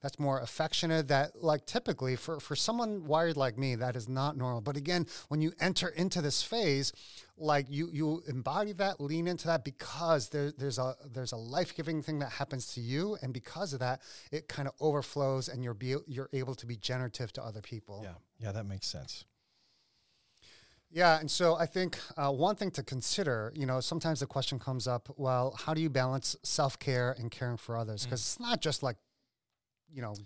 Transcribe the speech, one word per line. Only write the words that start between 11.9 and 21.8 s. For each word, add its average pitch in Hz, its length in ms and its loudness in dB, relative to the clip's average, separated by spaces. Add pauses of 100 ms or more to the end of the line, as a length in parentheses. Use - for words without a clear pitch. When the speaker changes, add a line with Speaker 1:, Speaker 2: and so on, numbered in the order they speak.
Speaker 1:
thing 151 200 -2
that 135 100 -4
happens - 440 -4
to 127 60 -6
you. 151 420 -2
And 131 100 -4
because 160 400 -6
of 135 80 -4
that, 127 220 -2 (280)
it 151 180 -6
kinda 139 300 -4
overflows 139 680 2
and 127 160 -4
you're 120 100 -2
be-, 127 220 -2 (100)
you're 135 260 -8
able 131 220 -2
to - 100 -14
be 120 120 -6
generative 127 560 -4
to - 100 -10
other 110 180 -8
people. 104 440 -12
Speaker 2:
Yeah. 92 80 -10 (260)
Yeah, 107 140 -4
that 104 140 -4
makes 98 200 -6
sense. - 380 -8 (1700)
Speaker 1:
Yeah, 165 280 8
and 156 120 -4
so 170 260 6
I 160 100 2
think, 180 320 0 (180)